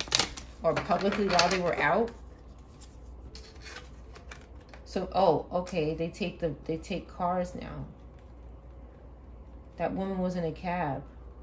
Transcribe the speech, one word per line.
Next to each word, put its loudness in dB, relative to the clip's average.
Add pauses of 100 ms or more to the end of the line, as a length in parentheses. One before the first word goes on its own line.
(640)
or 6
publicly 4
while 8
they 4
were 2
out. 6 (2750)
So, -2
oh, 8
okay, 2
they 0
take -4
the, 2 (100)
they 0
take -4
cars 0
now. -8 (1900)
That 0
woman 0
was 2
in 0
a 2
cab. 0 (400)